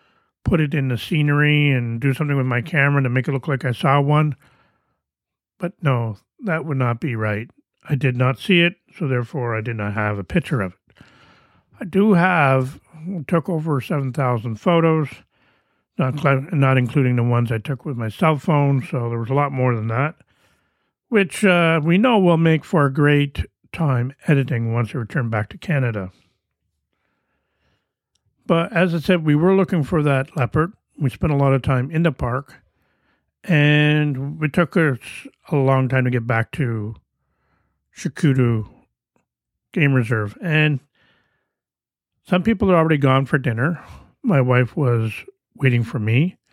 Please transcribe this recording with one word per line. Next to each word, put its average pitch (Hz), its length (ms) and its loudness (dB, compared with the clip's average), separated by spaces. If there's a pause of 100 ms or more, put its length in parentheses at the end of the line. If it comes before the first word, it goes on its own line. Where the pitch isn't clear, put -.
(460)
put 160 160 2
it 143 120 -2
in 135 160 -2
the 120 80 -2
scenery 147 760 2
and 117 280 -2
do 135 140 0
something 143 240 -4
with 127 80 0
my 123 160 -2
camera 143 400 0
to 127 80 0
make 123 180 -2
it 147 40 -4
look 135 160 -6
like 139 180 -4
I 123 60 -2
saw 139 280 2
one. 147 360 2 (1200)
But 175 240 -8
no, 120 360 -2 (260)
that 165 220 -4
would 147 120 -4
not 120 220 0
be 123 160 -4
right. 107 340 -4 (400)
I 147 60 -2
did 123 200 0
not 127 240 0
see 175 220 4
it, 170 140 2 (220)
so 156 100 -4
therefore 123 500 -4
I 110 40 -4
did 117 160 -6
not 104 160 -4
have 107 260 -2
a 95 40 -6
picture 147 380 -2
of 92 120 -6
it. - 300 -20 (760)
I 214 60 -10
do 196 280 4
have, 147 680 2 (480)
took 170 220 -2
over 156 320 -2
seven 135 320 -4
thousand 120 420 -2
photos, 165 540 2 (880)
not 131 220 -2
cl-, 139 320 0
not 135 260 2
including 123 380 0
the 120 80 2
ones 120 280 0
I 113 60 -2
took 120 280 -8
with 135 120 -8
my 110 120 -6
cell 156 280 0
phone, 139 460 0
so 117 260 -6
there 117 100 -4
was 117 100 -6
a 135 40 -2
lot 143 180 0
more 127 240 0
than 110 120 -4
that, 131 280 -2 (920)
which, 202 340 0
uh, 170 400 4
we 170 140 2
know 233 220 4
will 175 180 4
make 160 280 2
for 151 200 2
a 135 80 0
great 147 520 2 (260)
time 131 420 -2 (140)
editing 120 460 0
once 117 200 -2
we 123 60 -6
return 117 300 -4
back 107 200 -2
to - 80 -18
Canada. 113 540 -4 (2250)
But 165 280 -2
as 175 200 0
I 170 60 -2
said, 170 260 0
we 147 100 2
were 180 200 2
looking 180 280 0
for 151 200 -2
that 135 320 -2
leopard. 160 380 -2 (260)
We 135 100 0
spent 160 220 -2
a 139 60 0
lot 139 160 2
of 131 80 0
time 131 300 -2
in 160 120 0
the 160 80 2
park, 127 440 -6 (880)
and 151 1000 2
it 147 100 -2
took - 220 0
us 151 240 2 (500)
a 156 60 -2
long 131 340 2
time 127 160 2
to 127 40 0
get 117 180 -2
back 113 260 -2
to 113 420 -4 (1000)
Shikoku 127 720 0 (1040)
Game 143 220 2
Reserve. 110 480 -2
And 156 400 0 (1400)
some 185 180 0
people 214 240 0
had 180 80 4
already 160 220 4
gone 135 280 2
for 143 120 -2
dinner. 127 440 -2 (420)
My 170 180 2
wife 123 340 2
was 117 380 0 (420)
waiting 120 280 2
for 110 160 -8
me, 120 360 0 (180)